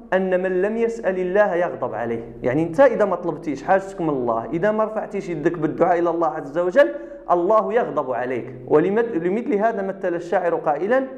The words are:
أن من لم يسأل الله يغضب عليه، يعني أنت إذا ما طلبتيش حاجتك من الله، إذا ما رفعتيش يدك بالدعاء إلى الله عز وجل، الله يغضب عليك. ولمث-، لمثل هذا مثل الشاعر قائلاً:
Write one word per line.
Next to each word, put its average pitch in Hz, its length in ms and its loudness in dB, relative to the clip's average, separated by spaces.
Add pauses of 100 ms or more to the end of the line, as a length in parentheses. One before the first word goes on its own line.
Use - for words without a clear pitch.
(120)
أن 185 300 2
من 185 200 0
لم 214 140 0
يسأل 226 420 -2
الله 185 360 2
يغضب 131 400 -2
عليه، 117 380 -4 (100)
يعني 131 200 2
أنت 165 180 0
إذا 226 240 6
ما 190 120 0
طلبتيش 156 460 -6
حاجتك 190 380 0
من 160 80 0
الله، 120 440 -2
إذا 170 180 0
ما 220 140 0
رفعتيش 208 440 -6
يدك 165 300 -2
بالدعاء 160 400 2
إلى 175 120 2
الله 165 180 0
عز 151 300 -6
وجل، 185 300 4 (420)
الله 190 420 4
يغضب 147 400 0
عليك. 123 420 -4 (120)
ولمث-، 185 500 2
لمثل 190 380 0
هذا 202 280 0
مثل 190 320 -4
الشاعر 170 400 0
قائلاً: 180 500 0 (140)